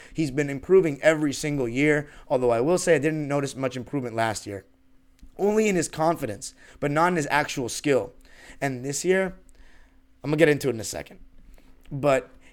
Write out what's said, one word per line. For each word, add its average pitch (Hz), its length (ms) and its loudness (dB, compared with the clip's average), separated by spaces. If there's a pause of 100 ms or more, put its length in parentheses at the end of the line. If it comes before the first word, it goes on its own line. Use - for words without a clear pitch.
(140)
He's 156 160 -2
been 143 180 -2
improving 147 540 2
every 151 320 2
single 143 340 -4
year, 147 400 0 (200)
although 127 220 2
I 117 100 2
will 139 180 2
say 165 160 4
I 143 60 2
didn't 151 280 -2
notice 139 280 -2
much 131 200 -4
improvement 123 380 -6
last 113 320 -2
year. 101 180 -10 (720)
Only 214 300 2
in 190 80 2
his 151 120 0
confidence, 151 680 -4 (260)
but 147 100 -2
not 160 180 2
in 180 80 0
his 147 140 -2
actual 147 380 -2
skill. 123 460 -2 (440)
And 131 240 -4
this 139 220 -6
year, 185 300 0 (880)
I'm 139 60 -2
gonna 156 80 0
get 160 100 8
into 143 200 2
it 117 60 0
in 110 60 -8
a 101 40 -8
second. - 340 -10 (720)
But 135 400 2 (220)